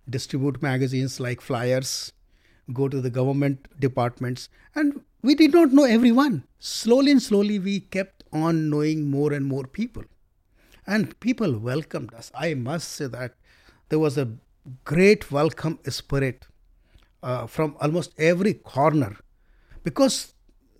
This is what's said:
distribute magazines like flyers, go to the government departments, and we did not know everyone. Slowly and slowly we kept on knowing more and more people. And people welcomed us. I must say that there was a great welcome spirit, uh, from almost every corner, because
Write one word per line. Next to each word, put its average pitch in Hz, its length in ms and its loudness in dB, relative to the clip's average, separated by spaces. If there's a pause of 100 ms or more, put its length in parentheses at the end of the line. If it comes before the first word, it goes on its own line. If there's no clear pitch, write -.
distribute 131 520 -4
magazines 131 580 -2
like 123 220 -6
flyers, 127 720 -4 (580)
go 135 160 -2
to 135 140 -4
the 127 80 -2
government 139 580 -2 (140)
departments, 123 680 -4 (280)
and 294 260 0 (200)
we 277 140 4
did 294 160 6
not 330 220 6
know 285 100 8
everyone. 233 640 4 (140)
Slowly 269 520 2
and 269 100 6
slowly 208 380 0
we 196 220 -4
kept - 380 -8 (120)
on 156 380 0
knowing 151 400 0
more 143 240 0
and 139 120 -4
more 139 200 -6
people. 196 380 -10 (800)
And 196 340 -4
people 208 380 -2
welcomed 127 560 -8
us. - 200 -20
I 156 200 -4
must 139 400 -6
say 143 140 -8
that 120 280 -12 (540)
there 156 100 0
was 151 180 0
a 127 140 -2 (520)
great 190 480 2
welcome 151 560 -2
spirit, 135 600 -4 (760)
uh, 123 240 -6
from 156 340 -4
almost 156 360 -2
every 175 360 2
corner, 139 640 0 (680)
because - 500 0 (460)